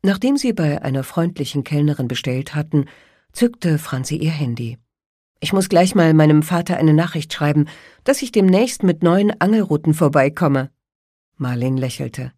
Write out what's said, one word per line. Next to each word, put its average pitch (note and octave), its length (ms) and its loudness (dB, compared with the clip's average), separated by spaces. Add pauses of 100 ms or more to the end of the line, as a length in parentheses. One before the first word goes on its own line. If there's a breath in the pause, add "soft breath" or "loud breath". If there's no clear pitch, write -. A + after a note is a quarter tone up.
Nachdem G#3+ 360 0
sie B3 160 -2
bei D#3 280 -2
einer C3 220 -4
freundlichen E3 640 -4
Kellnerin D3 420 -2
bestellt B2+ 480 -6
hatten, D3+ 300 -2 (480 soft breath)
zückte F#3 440 0
Franzi C3 380 -6
ihr D#3+ 160 -2
Handy. A#2+ 460 -6 (640)
"Ich - 100 -4
muss F#3+ 160 2
gleich F#3 260 4
mal E3 200 4
meinem D#3 280 6
Vater F3 360 -2
eine D#3 160 4
Nachricht D#3+ 400 -2
schreiben, D3 320 0 (400 loud breath)
dass C#4 160 0
ich B3+ 100 -8
demnächst G3+ 520 2
mit E3+ 200 0
neuen G3 380 2
Angelrouten F3+ 520 0
vorbeikomme." C#3+ 800 0 (640)
Marlene B2+ 460 -4
lächelte. B2+ 560 -8